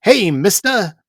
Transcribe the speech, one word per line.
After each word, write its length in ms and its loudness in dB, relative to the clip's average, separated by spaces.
Hey, 300 2
mister. 640 -2